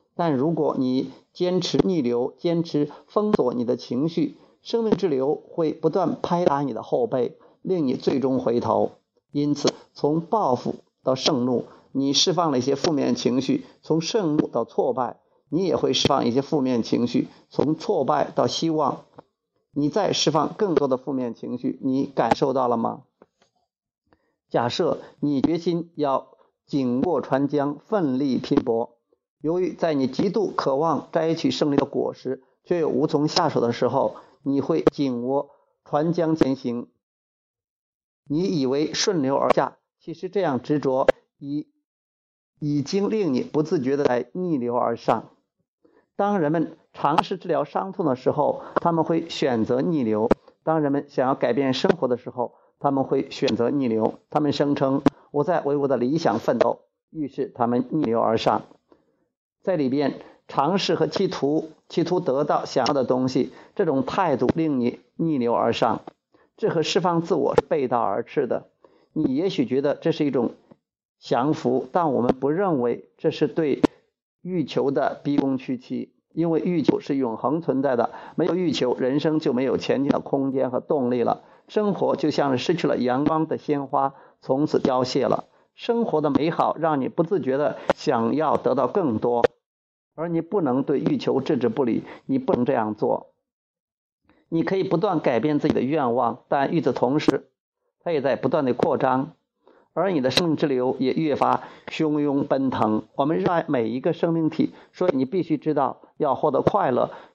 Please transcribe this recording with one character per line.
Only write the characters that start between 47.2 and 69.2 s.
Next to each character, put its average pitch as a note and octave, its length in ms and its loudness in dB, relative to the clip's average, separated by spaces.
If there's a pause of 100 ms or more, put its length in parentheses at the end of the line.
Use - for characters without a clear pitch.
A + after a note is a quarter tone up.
试 F#3+ 140 -6
治 - 100 -12
疗 D3 160 0
伤 F#3+ 280 -4
痛 F#3+ 120 -4
的 C#3 100 2
时 C3 160 0
候， C3+ 320 0 (120)
他 - 180 2
们 D#3+ 120 2
会 - 240 -2
选 A#2+ 360 0
择 B2+ 160 0
逆 D#3 240 0
流。 G#2+ 240 0 (340)
当 D#3+ 180 2
人 C#3+ 120 0
们 C#3+ 160 -2
想 C3 180 0
要 C3+ 80 2
改 C3+ 180 0
变 C3 200 0
生 F#3 240 0
活 C#3+ 120 -2
的 B2 100 0
时 - 120 -14
候， A#2+ 260 -8 (220)
他 C#3+ 120 0
们 C3+ 140 0
会 C#3 260 -2
选 B2 260 0
择 A#2+ 140 0
逆 C#3 180 0
流。 A2 260 2 (140)
他 - 100 -2
们 D3 140 2
声 C#3+ 240 0
称 C#3 260 0 (300)
，“我 C#3+ 100 0
在 D#3+ 200 0
为 C#3+ 140 -2
我 C#3 120 0
的 C3+ 80 2
理 B2 220 0
想 A2+ 200 0
奋 B2 200 0
斗。” - 220 2 (300)
于 D#3 160 -6
是 B2 280 -6
他 B2 120 2
们 B2 240 0
逆 D#3 140 0
流 A2+ 160 2
而 A2 160 2
上。 A2 260 2 (1000)
在 F#3+ 140 0
里 C#3+ 120 0
边 C3+ 320 0 (260)
尝 D#3 300 0
试 F3 180 0
和 D#3 120 2
企 F#3 200 -2
图， D#3 440 -2 (180)
企 F3 160 0
图 F3+ 160 0
得 D3 240 0
到 D3+ 220 0
想 C3 200 0
要 - 60 2
的 C3+ 120 2
东 B2+ 240 0
西， B2+ 240 0 (220)
这 G3+ 120 0
种 C3+ 180 0
态 E3+ 320 0
度 A#2+ 180 2
令 D#3 240 0
你 A#2+ 220 -2 (160)
逆 D#3+ 220 0
流 A#2 160 0
而 A2 180 2
上。 A2+ 300 0 (560)
这 A3 100 0
和 D#3+ 140 0
释 F#3 180 0
放 E3+ 220 2
自 E3+ 120 -2
我 C3+ 220 0
是 - 60 -4
背 C#3+ 260 -2
道 A#2+ 100 0
而 A2 240 -2
驰 C3 240 -2
的。 - 220 -6 (460)
你 C#3+ 200 0